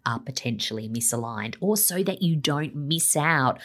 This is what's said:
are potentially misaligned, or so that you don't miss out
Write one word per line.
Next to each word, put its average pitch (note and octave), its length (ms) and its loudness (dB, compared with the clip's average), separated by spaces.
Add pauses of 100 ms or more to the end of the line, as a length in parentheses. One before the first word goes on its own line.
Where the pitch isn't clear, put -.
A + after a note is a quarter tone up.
are A#2 140 0
potentially A2+ 680 -6
misaligned, A#2 720 -2
or G#3 160 2
so F#3 260 2
that F#3 200 -2
you E3+ 120 4
don't D3+ 400 0
miss D3 420 0
out D3+ 480 4